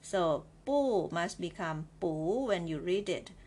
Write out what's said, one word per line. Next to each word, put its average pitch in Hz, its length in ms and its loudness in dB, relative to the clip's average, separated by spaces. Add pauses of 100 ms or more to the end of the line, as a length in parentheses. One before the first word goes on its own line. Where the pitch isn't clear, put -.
So 165 420 2 (220)
不 262 440 4
must 170 300 -2
become 165 460 -4 (140)
不 175 480 0
when 175 200 0
you 156 120 -2
read 185 300 0
it. - 220 -4 (160)